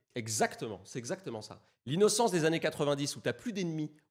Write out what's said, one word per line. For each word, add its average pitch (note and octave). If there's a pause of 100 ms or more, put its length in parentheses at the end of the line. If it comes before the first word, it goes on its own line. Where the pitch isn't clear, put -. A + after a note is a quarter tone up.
(140)
Exactement, A2+
c'est -
exactement A#2+
ça. - (260)
L'innocence G#3
des E3+
années D#3+
quatre-vingt-dix, C#3+
où A#2
t'as B2
plus -
d'ennemis, E3 (200)